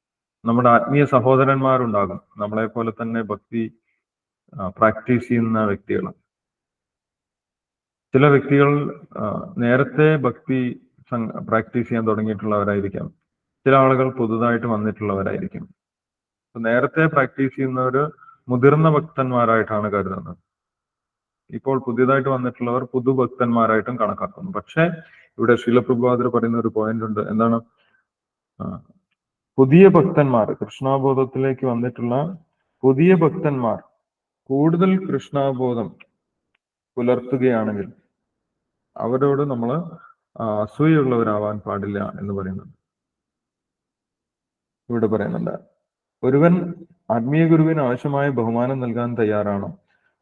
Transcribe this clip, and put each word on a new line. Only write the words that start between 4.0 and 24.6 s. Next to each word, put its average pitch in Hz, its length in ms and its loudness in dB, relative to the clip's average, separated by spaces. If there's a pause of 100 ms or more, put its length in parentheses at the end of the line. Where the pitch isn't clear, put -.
ആ, 95 60 -6
പ്രാക്ടീസ് 110 600 0
ചെയ്യുന്ന 113 380 0
വ്യക്തികൾ. 98 460 -4 (2000)
ചില 135 140 10
വ്യക്തികൾ, 143 720 4 (160)
ആ, - 400 -6
നേരത്തെ 131 580 2
ഭക്തി 127 640 -4 (300)
സം-, 117 220 -4 (140)
പ്രാക്ടീസ് 113 420 -2
ചെയ്യാൻ 113 180 -2
തുടങ്ങിയിട്ടുള്ളവരായിരിക്കാം. 101 1000 -2 (560)
ചില 135 100 6
ആളുകൾ 131 340 4
പുതുതായിട്ട് 117 580 -2
വന്നിട്ടുള്ളവരായിരിക്കും. 104 920 -4
അപ്പൊ - 1000 -20
നേരത്തെ 127 460 0
പ്രാക്ടീസ് 135 500 0
ചെയ്യുന്നവര് 131 540 -2 (400)
മുതിർന്ന 143 400 4
ഭക്തന്മാരായിട്ടാണ് 113 1040 0
കരുതുന്നത്. 95 460 -6 (1120)
ഇപ്പോൾ 131 300 -2
പുതിയതായിട്ട് 127 500 0
വന്നിട്ടുള്ളവർ 123 640 -4
പുതുഭക്തന്മാരായിട്ടും 120 1080 0
കണക്കാക്കുന്നു. 98 520 -6
പക്ഷേ 104 300 -4 (560)